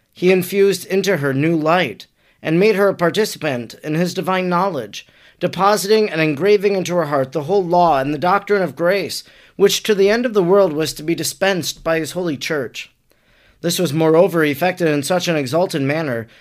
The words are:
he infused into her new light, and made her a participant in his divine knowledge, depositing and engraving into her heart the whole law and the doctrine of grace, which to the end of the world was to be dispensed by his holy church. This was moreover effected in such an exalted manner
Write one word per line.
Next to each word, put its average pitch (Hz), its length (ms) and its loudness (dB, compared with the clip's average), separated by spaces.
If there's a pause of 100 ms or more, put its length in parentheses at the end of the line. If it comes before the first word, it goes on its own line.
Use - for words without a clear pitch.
(120)
he 180 200 0
infused 190 540 2
into 190 320 0
her 139 160 -2
new 156 220 0
light, 156 520 -2 (360)
and 160 160 0
made 208 160 4
her 196 140 2
a 175 40 0
participant 156 920 -2
in 151 120 -4
his 175 180 0
divine 185 360 -4
knowledge, 175 580 -4 (320)
depositing 196 680 2
and 160 100 -4
engraving 185 560 2
into 175 200 -2
her 165 100 0
heart 135 260 -2
the 156 120 -4
whole 190 200 0
law 170 360 2
and 139 140 -2
the 147 60 -6
doctrine 196 420 0
of 156 140 -4
grace, 175 480 -2 (320)
which - 280 2
to 220 120 2
the 196 140 4
end 240 160 2
of 233 80 -4
the 202 100 2
world 185 300 4
was 147 200 -4
to 151 100 -14
be 165 120 -2
dispensed 170 680 -4
by 165 160 0
his 143 120 -6
holy 175 240 -4
church. - 560 -8 (680)
This 170 160 -4
was 165 160 -2
moreover 160 500 4
effected 170 440 0
in 147 160 0
such 180 240 -2
an 165 80 0
exalted 156 480 -2
manner 135 440 -4 (140)